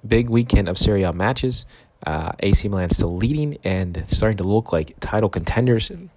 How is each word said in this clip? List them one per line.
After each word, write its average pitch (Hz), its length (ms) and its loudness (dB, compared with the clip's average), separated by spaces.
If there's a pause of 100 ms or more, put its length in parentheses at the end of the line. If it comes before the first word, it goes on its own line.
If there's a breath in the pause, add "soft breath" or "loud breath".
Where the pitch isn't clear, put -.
big 117 240 2
weekend 113 380 4
of 90 100 -2
Serie 101 240 2
A 87 100 0
matches. 123 540 -2 (400 soft breath)
Uh, - 320 -4
A 98 140 2
C - 160 2
Milan 92 220 -2
still - 180 0
leading 143 560 -2
and 92 420 -2
starting 107 300 0
to 95 80 -4
look 107 280 0
like 80 280 -2
title 107 280 0
contenders. 117 640 0 (260)